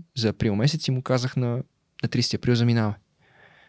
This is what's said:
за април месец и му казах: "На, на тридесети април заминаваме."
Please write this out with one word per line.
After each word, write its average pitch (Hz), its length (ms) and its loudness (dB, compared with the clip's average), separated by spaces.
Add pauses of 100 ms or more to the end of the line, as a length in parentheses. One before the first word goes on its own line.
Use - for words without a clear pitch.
(160)
за 110 120 0
април 104 280 0
месец 147 320 0
и - 20 0
му 127 120 -2
казах: 127 340 -2
"На, 123 120 0 (540)
на 117 80 -4
тридесети 120 260 -2
април 123 180 2
заминаваме." 117 400 2 (720)